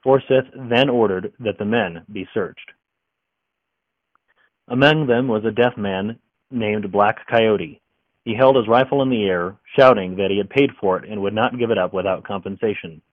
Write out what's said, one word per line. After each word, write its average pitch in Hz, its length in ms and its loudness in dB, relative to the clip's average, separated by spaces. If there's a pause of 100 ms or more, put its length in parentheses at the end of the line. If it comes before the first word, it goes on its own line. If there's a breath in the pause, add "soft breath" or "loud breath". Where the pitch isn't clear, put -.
Forsyth 131 540 2
then 127 340 0
ordered 107 420 0 (100)
that 107 180 -6
the 104 60 -4
men 98 460 -4
be 95 220 -10
searched. - 380 -8 (2000)
Among 147 360 2
them 123 220 2
was 107 180 -2
a 110 60 0
deaf 120 260 0
man 104 400 -4 (320)
named 107 420 -4
Black 101 360 0
Coyote. 107 520 0 (460)
He 117 80 -4
held 131 220 4
his 117 120 2
rifle 131 360 2
in 131 60 -2
the 113 160 0
air, 92 300 -2 (200)
shouting 107 400 4
that 98 160 -2
he 98 60 0
had 101 120 -4
paid 139 280 0
for 92 200 0
it - 100 -10
and 104 140 -10
would 98 120 -4
not 120 260 -2
give 117 100 -2
it 110 80 0
up 90 160 -2
without 92 300 -4
compensation. 98 760 -8 (120)